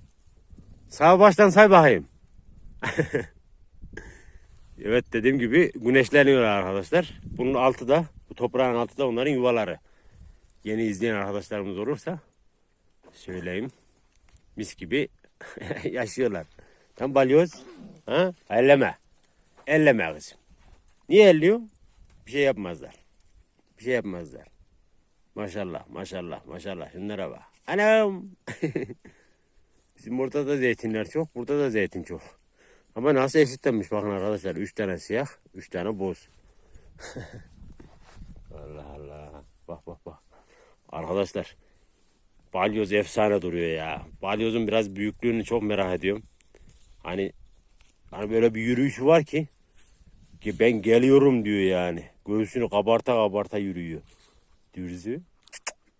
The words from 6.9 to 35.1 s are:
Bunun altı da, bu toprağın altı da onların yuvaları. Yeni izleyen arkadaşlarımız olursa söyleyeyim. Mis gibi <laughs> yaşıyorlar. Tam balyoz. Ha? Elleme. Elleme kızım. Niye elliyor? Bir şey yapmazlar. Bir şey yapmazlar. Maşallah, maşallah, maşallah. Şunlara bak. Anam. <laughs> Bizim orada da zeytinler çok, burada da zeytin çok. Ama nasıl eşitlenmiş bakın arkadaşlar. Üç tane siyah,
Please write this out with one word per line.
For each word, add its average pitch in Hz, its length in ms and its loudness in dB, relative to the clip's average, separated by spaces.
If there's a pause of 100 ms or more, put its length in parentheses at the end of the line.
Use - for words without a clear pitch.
Bunun 127 300 -4
altı 127 340 0
da, 160 160 4 (260)
bu - 40 -16
toprağın 123 400 -2
altı 120 220 -4
da 135 120 -2
onların 123 220 -2
yuvaları. 120 480 0 (880)
Yeni 110 180 -4
izleyen 110 320 -2
arkadaşlarımız 98 640 -6
olursa 147 400 -6 (960)
söyleyeyim. 90 600 -10 (840)
Mis 104 180 -10
gibi 113 340 -4 (400)
<laughs> - 360 -12
yaşıyorlar. 110 600 -4 (500)
Tam 131 180 -6
balyoz. 135 360 4 (560)
Ha? 170 280 0 (160)
Elleme. 123 480 4 (680)
Elleme 131 480 4
kızım. - 240 -16 (720)
Niye 208 200 8
elliyor? 180 320 4 (680)
Bir - 60 -14
şey 143 100 0
yapmazlar. 95 520 -4 (840)
Bir 107 60 -20
şey 127 100 -2
yapmazlar. 90 520 -8 (880)
Maşallah, 95 540 -10
maşallah, 87 580 -12
maşallah. 85 460 -14
Şunlara 95 380 -10
bak. - 120 -18 (240)
Anam. 202 580 0 (380)
<laughs> 151 80 -4 (1300)
Bizim 123 240 -8
orada 135 260 -4
da 143 100 -2
zeytinler 110 520 -2
çok, 160 260 -6
burada 127 240 -4
da 139 120 0
zeytin 98 320 -2
çok. 85 200 -14 (720)
Ama 139 200 0
nasıl 135 240 2
eşitlenmiş 123 520 0
bakın 104 200 -2
arkadaşlar. 95 460 -4
Üç 98 180 -10
tane 95 240 -6
siyah, 123 280 -6 (280)